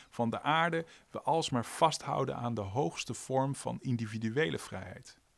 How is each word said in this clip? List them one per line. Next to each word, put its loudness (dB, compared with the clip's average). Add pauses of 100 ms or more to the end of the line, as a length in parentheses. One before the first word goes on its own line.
(100)
van 0
de -2
aarde, 2 (240)
we -8
alsmaar 2
vasthouden 2
aan -2
de -2
hoogste -2
vorm 0
van -4
individuele 0
vrijheid. -10 (200)